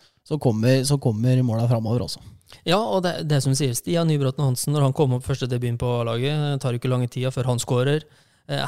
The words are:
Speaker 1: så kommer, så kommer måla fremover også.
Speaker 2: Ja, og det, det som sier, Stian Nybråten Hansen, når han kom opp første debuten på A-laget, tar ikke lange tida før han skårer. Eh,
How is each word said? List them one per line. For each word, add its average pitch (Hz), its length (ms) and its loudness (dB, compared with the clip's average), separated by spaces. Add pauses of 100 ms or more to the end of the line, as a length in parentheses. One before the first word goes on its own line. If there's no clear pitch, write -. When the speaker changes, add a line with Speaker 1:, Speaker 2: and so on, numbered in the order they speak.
(200)
Speaker 1:
så 156 180 -6
kommer, 123 460 2
så 143 140 2
kommer 127 440 2
måla 113 240 0
fremover 113 400 0
også. - 160 -10 (420)
Speaker 2:
Ja, 185 140 2
og 202 240 0
det, 165 240 -4
det 143 160 2
som 135 140 2
sier, 135 180 0
Stian 170 320 0
Nybråten 143 380 0
Hansen, 135 300 0
når 147 80 2
han 135 120 2
kom 131 220 2
opp 123 100 -6
første 135 220 -4
debuten 120 320 -2
på 127 80 -2 (140)
A-laget, 139 580 -2
tar 120 160 -2
ikke 127 160 -2
lange 123 180 0
tida 127 240 -4
før 127 160 -2
han 120 80 0
skårer. 135 460 0 (440)
Eh, 139 200 -4